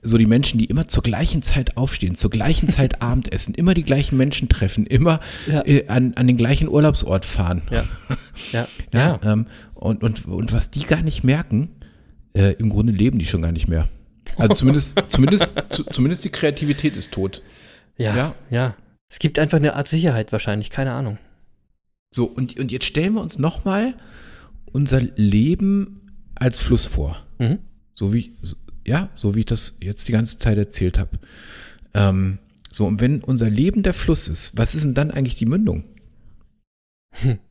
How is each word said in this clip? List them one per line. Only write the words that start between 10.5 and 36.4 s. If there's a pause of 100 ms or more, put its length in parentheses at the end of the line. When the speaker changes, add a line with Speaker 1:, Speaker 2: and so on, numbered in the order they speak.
Speaker 1:
was
die
gar
nicht
merken, (640)
äh,
im
Grunde
leben
die
schon
gar
nicht
mehr. (500)
Also
zumindest,
Speaker 2:
<laughs>
Speaker 1:
zumindest, (160)
zu-,
zumindest
die
Kreativität
ist
tot. (560)
Speaker 2:
Ja,
Speaker 1:
Ja. (160)
Speaker 2:
ja. (360)
Es
gibt
einfach
eine
Art
Sicherheit
wahrscheinlich,
keine
Ahnung. (1000)
Speaker 1:
So,
und,
und
jetzt
stellen
wir
uns
nochmal (760)
unser
Leben (220)
als
Fluss
vor. (220)
Speaker 2:
Mhm. (340)
Speaker 1:
So
wie, (520)
ja,
so
wie
ich
das
jetzt
die
ganze
Zeit
erzählt
hab. (840)
Ähm, (340)
so,
und
wenn
unser
Leben
der
Fluss
ist,
was
ist
denn
dann
eigentlich
die
Mündung? (1400)